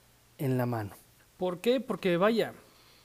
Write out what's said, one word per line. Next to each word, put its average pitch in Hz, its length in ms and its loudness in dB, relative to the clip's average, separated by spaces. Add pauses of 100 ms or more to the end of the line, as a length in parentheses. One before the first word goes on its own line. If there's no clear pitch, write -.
(360)
en 131 220 0
la 123 80 2
mano. 110 300 -4 (400)
¿Por 180 240 -4
qué? 247 200 2
Porque 185 360 0
vaya, 190 380 2 (500)